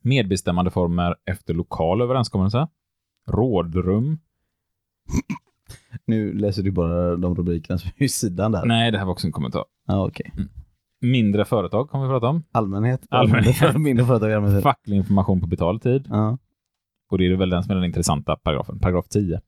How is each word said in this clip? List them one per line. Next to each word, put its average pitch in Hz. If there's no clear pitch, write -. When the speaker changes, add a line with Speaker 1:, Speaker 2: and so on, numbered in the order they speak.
Speaker 1:
medbestämmandeformer 90
efter 87
lokal 85
överenskommelse, 120
rådrum. 101
Speaker 2:
Nu 110
läser 101
du 95
bara 87
de 90
rubrikerna 87
som 87
är -
i 131
sidan 101
där. -
Speaker 1:
Nej, 117
det 104
här 98
var 92
också -
en 78
kommentar. -
Speaker 2:
Ja, 95
okej. -
Speaker 1:
Mm. -
Mindre 107
företag 110
kommer 139
vi 131
prata 120
om. 160
Speaker 2:
Allmänhet. 110
Speaker 1:
Allmänhet. 123
Speaker 2:
<laughs> 151
Mindre 127
företag 110
i 107
allmänhet. 101
Speaker 1:
Facklig 110
information 95
på 87
betald 85
tid. 135
Speaker 2:
Ja. 107
Speaker 1:
Och 95
det 90
är 92
väl 92
den 90
som -
är 98
den 90
intressanta 80
paragrafen. -
Paragraf 90
tio. 95